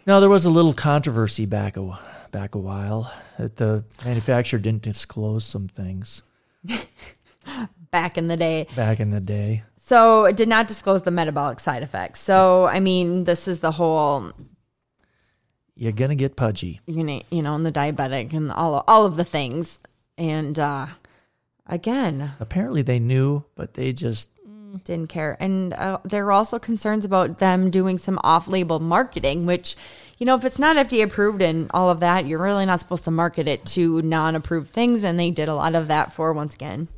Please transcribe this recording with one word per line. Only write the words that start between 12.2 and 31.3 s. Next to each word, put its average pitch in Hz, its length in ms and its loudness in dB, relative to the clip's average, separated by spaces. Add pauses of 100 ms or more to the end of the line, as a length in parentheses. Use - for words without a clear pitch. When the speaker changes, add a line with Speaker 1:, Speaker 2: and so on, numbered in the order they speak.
Speaker 2:
So, 185 440 6
I 175 160 2
mean, 180 440 0
this 170 220 0
is 175 140 -4
the 165 120 0
whole 151 600 0 (1400)
Speaker 1:
You're 117 160 -4
gonna 131 240 0
get 135 200 -2
pudgy. 98 500 -4
Speaker 2:
you're 165 180 -4
gonna, 147 260 -6
you 170 120 -2
know, 147 120 -2
and 156 100 -2
the 165 80 -2
diabetic 139 600 -4
and 151 180 -4
all, 156 380 -2
all 220 180 8
of 170 100 -2
the 170 80 0
things. 147 540 -6 (380)
And, 156 420 -4
uh, 143 280 -4 (800)
again, 175 760 -4
Speaker 1:
Apparently 180 420 -2
they 123 160 0
knew, 131 460 2 (100)
but - 200 -12
they 127 180 -4
just 117 380 -6 (540)
Speaker 2:
didn't 165 240 -8
care. 151 300 -6
And, 190 360 -2
uh, 190 300 -6
there 202 200 -4
were 202 80 0
also 220 260 2
concerns 214 460 -2
about 185 340 0
them 185 320 4
doing 185 280 2
some 190 260 -4
off-label 170 560 2
marketing, 170 640 0
which, 175 300 -2 (420)
you 240 80 -2
know, 262 80 4
if 247 100 2
it's 254 140 -4
not 311 180 4
F 277 120 4
D 240 120 2
A 214 40 4
approved 208 380 0